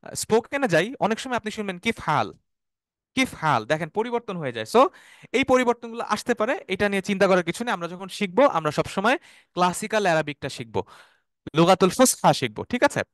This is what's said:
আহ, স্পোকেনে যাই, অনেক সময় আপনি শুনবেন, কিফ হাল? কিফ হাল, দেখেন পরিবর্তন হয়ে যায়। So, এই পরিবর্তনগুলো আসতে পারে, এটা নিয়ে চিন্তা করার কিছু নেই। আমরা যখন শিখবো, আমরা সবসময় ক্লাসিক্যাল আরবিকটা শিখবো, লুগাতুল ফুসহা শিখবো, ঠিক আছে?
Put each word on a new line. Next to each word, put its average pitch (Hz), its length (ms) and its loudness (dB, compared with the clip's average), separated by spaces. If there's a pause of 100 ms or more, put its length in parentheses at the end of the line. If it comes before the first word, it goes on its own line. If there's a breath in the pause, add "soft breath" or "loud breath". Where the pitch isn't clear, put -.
আহ, - 120 -16
স্পোকেনে 247 540 0
যাই, 170 200 2 (120)
অনেক 208 200 0
সময় 254 180 -6
আপনি 214 140 -6
শুনবেন, 196 280 -8
কিফ 226 200 -2
হাল? 135 280 0 (880)
কিফ 262 180 0
হাল, 143 300 2
দেখেন 156 240 -2
পরিবর্তন 233 480 -4
হয়ে 143 160 -6
যায়। 110 120 -6
So, 214 140 2 (520 loud breath)
এই 262 120 0
পরিবর্তনগুলো 240 640 0
আসতে 208 280 -2
পারে, 214 200 -2 (140)
এটা 196 220 -2
নিয়ে 196 120 0
চিন্তা 196 260 0
করার 185 160 4
কিছু 170 200 -6
নেই। 240 100 -4
আমরা 170 140 -6
যখন 180 200 -12
শিখবো, 190 400 0
আমরা 156 240 0
সবসময় 196 440 0 (400 soft breath)
ক্লাসিক্যাল 180 500 0
আরবিকটা 156 440 -2
শিখবো, 113 300 -8 (760 soft breath)
লুগাতুল 180 360 6
ফুসহা 196 440 4
শিখবো, 110 300 -4
ঠিক - 200 -4
আছে? 285 180 2 (120)